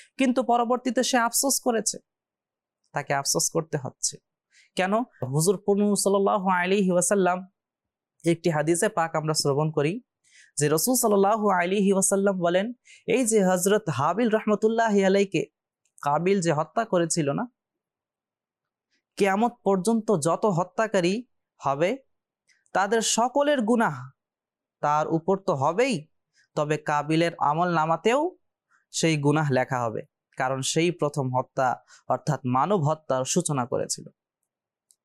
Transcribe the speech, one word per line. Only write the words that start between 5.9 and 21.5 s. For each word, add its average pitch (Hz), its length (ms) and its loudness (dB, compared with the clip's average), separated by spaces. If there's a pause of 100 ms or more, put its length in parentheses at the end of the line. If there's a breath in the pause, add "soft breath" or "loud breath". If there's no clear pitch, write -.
সাল্লাল্লাহু 196 540 0
আলাইহি 185 420 2
ওয়াসাল্লাম 180 560 0 (800)
একটি 165 240 0
হাদিসে 160 400 0
পাক 165 260 -4
আমরা 156 180 -2
শ্রবণ 151 380 0
করি 156 300 -2 (560 soft breath)
যে 147 120 0
রসুল 160 260 0
সাল্লাল্লাহু 208 540 2
আলাইহি 190 440 2
ওয়াসাল্লাম 196 460 0
বলেন, 180 340 0 (340 loud breath)
এই 254 180 2
যে 214 200 4
হযরত 185 440 2
হাবিল 170 400 0
রহমতুল্লাহি 214 760 2
আলাইকে 196 400 0 (560)
কাবিল 175 400 0
যে 165 120 0
হত্যা 160 320 -2
করেছিল 165 460 0
না, 202 200 -4 (1700)
কিয়ামত 202 360 2 (100)
পর্যন্ত 208 560 0
যত 165 260 0
হত্যাকারী 196 800 0 (420)